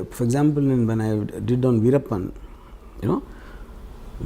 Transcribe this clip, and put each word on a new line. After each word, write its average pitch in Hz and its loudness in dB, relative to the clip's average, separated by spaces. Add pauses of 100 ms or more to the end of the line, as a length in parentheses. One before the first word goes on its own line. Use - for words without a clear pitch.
for 120 -2
example, 143 4
నేను 127 4
when 110 2
I 107 0 (100)
did 123 2
on 123 6
వీరప్పన్, 113 2 (720)
you 120 0
know, 262 0 (1040)